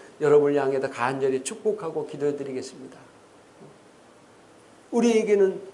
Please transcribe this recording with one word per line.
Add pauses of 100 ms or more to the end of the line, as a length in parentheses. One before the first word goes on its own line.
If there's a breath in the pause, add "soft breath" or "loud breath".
(200 loud breath)
여러분을
향해서
간절히
축복하고
기도해드리겠습니다. (1900)
우리에게는 (140)